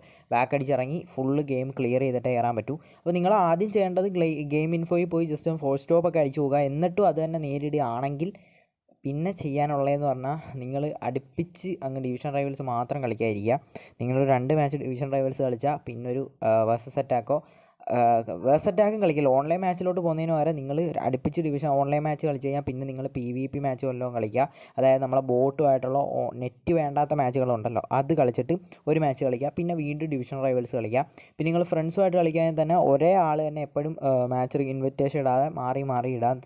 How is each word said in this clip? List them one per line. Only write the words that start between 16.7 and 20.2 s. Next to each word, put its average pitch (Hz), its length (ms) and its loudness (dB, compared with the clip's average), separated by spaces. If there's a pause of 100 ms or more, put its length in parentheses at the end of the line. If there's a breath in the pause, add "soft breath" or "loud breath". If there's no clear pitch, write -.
അറ്റാക്കോ, 131 380 0 (540 soft breath)
ആ, 120 60 0 (480)
വേഴ്സസ് 147 240 4
അറ്റാക്കും 208 320 2
കളിക്കില്ല. 151 280 4
ഓൺലൈൻ 151 320 2
മാച്ചിലോട്ട് 180 400 -2
പോകുന്നതിന് 165 300 0